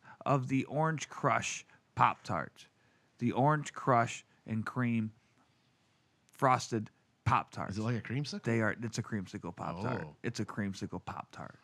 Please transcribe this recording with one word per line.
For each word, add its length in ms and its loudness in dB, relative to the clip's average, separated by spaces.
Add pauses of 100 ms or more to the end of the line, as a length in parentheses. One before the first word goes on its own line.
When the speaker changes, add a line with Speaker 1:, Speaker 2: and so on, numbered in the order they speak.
(260)
Speaker 1:
of 240 4
the 160 2
Orange 440 -2
Crush 560 0 (300)
Pop-Tart. 680 2 (540)
The 140 2
Orange 400 2
Crush 520 2 (220)
and 180 -2
Cream 460 0 (1200)
Frosted 580 2 (360)
Pop-Tarts. 480 0
Speaker 2:
Is 60 -6
it 40 -2
like 140 0
a 40 -4
creamsicle? 420 -4
Speaker 1:
They 180 2
are. 200 2
It's 160 -6
a 60 0
creamsicle 520 -6
Pop-Tart. 500 -4
Speaker 2:
Oh. 180 -14
Speaker 1:
It's 160 -4
a 60 -2
creamsicle 580 -6
Pop-Tart. 600 -12